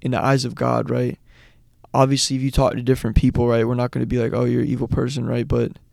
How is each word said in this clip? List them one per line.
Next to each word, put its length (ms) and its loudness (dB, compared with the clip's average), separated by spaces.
In 100 -4
the 100 0
eyes 240 2
of 120 -8
God, 340 -2
right? 260 -2
Obviously, 400 2
if 80 -2
you 80 0
talk 220 2
to 100 -4
different 340 0
people, 300 4
right, 180 2
we're 120 0
not 160 -2
gonna 120 -4
be 140 -2
like, 140 0
"Oh, 140 0
you're 160 2
an 60 0
evil 200 -2
person," 360 -2
right? 220 -2
But 320 -2